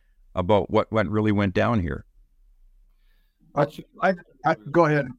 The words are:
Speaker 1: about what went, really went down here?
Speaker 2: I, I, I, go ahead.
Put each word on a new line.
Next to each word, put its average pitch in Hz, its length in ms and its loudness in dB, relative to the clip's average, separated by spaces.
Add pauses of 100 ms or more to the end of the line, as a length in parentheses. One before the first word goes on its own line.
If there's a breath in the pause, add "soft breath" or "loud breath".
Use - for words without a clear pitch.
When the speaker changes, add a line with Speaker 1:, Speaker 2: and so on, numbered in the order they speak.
(340)
Speaker 1:
about 92 360 2
what 104 200 0
went, 107 200 0
really 107 200 0
went 101 240 0
down 107 260 0
here? 76 240 -6 (1500)
Speaker 2:
I, 147 120 0 (360)
I, 185 120 2 (300)
I, 160 120 0 (140)
go 165 160 4
ahead. 147 200 0 (120)